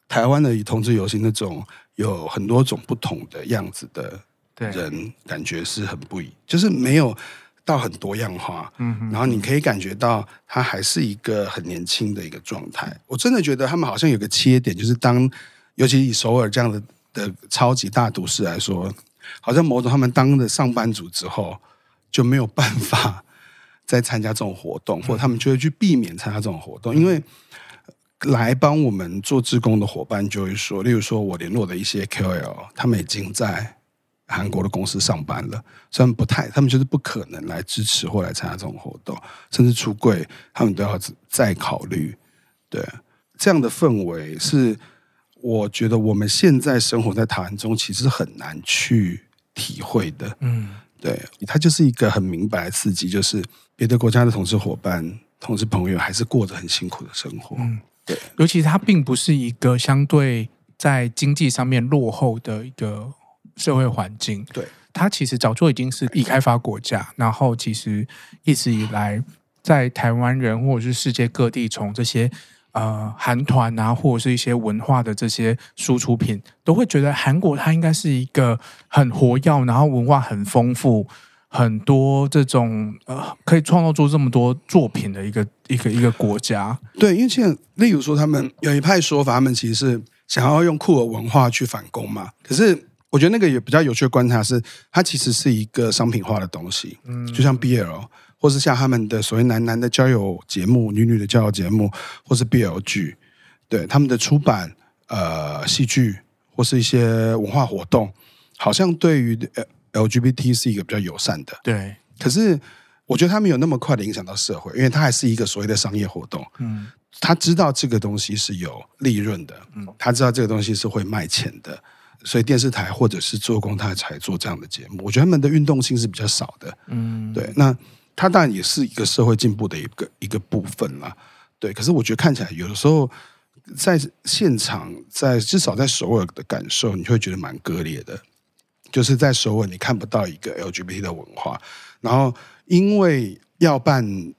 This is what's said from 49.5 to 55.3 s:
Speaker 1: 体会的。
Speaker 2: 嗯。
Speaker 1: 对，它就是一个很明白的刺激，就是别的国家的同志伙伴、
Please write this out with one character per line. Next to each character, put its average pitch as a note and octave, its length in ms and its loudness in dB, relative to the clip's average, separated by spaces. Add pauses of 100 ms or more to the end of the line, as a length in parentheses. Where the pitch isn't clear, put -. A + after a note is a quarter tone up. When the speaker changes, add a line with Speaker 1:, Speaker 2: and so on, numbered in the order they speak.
Speaker 1:
体 - 260 -10
会 G2 300 -2
的。 A#2 300 -12
Speaker 2:
嗯。 A2+ 340 -4 (260)
Speaker 1:
对， - 160 -4 (300)
它 - 100 -2
就 D#3 120 4
是 D#3 160 4
一 C3 80 4
个 G#2+ 180 2
很 G#2 100 0
明 F#2 260 -2
白 G#2 180 -4
的 F#2 60 -8
刺 G2+ 200 -2
激， F2+ 180 -4
就 G2 120 0
是 G2 200 -2 (360)
别 A#2+ 100 0
的 A#2+ 100 4
国 A#2 140 2
家 A#2+ 140 4
的 A#2+ 40 4
同 G2+ 140 -2
志 G2 140 0
伙 F#2+ 180 -2
伴、 F2+ 420 -6 (220)